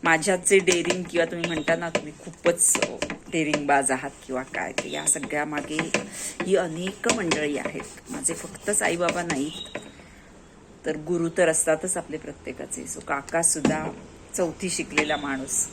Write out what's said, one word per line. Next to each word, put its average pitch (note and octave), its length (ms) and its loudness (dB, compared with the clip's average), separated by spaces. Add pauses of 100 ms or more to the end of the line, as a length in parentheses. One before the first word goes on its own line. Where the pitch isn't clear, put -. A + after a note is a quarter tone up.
माझ्यात E3+ 360 4 (100)
जे G3 100 8
डेअरिंग F3 440 4
किंवा E3+ 220 2
तुम्ही E3+ 220 -2
म्हणता E3 300 2
ना E3+ 140 -4
तुम्ही D3+ 280 -2
खूपच - 580 2 (560)
डेअरिंगबाज C#3+ 580 4
आहात C3 200 -2 (160)
किंवा C3 160 -4
काय, - 300 -6
तर - 140 -4
या D3 200 -4
सगळ्या D3 380 0
मागे D3+ 480 -4 (500)
ही F#3 140 2
अनेक F3+ 580 0
मंडळी D#3 420 0
आहेत. - 540 -8
माझे D3 240 -4
फक्तच - 480 -2
आईबाबा E3+ 400 2
नाहीत, D#3 560 -4 (1080)
तर D#3 100 -2
गुरु E3 320 0 (100)
तर E3+ 100 8
असतातच D#3+ 480 2
आपले D#3+ 200 -6
प्रत्येकाचे. D3 680 -10 (120)
So, - 80 -12
काकासुद्धा D#3 840 2 (480)
चौथी F3 360 0
शिकलेला D3+ 460 0
माणूस. C3+ 560 -2